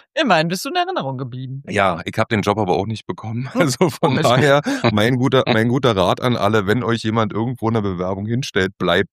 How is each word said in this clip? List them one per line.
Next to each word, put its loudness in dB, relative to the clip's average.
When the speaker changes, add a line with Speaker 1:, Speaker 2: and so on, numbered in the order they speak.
Speaker 1:
Immerhin 2
bist -6
du -8
in -4
Erinnerung -4
geblieben. -10
Speaker 2:
Ja, 0
ich -8
hab 0
den 2
Job 2
aber 0
auch -2
nicht -8
bekommen. -8
Speaker 1:
Hm. 2
Speaker 2:
Also 2
von 0
Speaker 3:
Alles 0
Speaker 2:
daher, 4
Speaker 3:
gut. -2
Speaker 2:
mein 2
guter, 2
mein 2
guter 2
Rat 2
an 0
alle, 2
wenn 0
euch -2
jemand 0
irgendwo -4
eine 0
Bewerbung -4
hinstellt, -2
bleibt 0